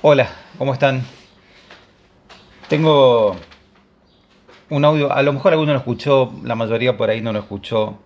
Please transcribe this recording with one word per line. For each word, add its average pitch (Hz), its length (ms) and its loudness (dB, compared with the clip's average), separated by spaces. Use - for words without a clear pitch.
Hola, 143 260 4
¿cómo 135 140 -4
están? 131 300 -2
Tengo 131 680 2
un 143 140 -2
audio, 147 280 2
a 139 100 0
lo 143 100 2
mejor 139 200 0
alguno 156 200 0
lo 135 60 0
escuchó, 127 540 0
la 120 120 -6
mayoría 113 420 -2
por 110 140 -2
ahí 113 100 -2
no 113 120 -6
lo 107 80 -4
escuchó 107 640 -6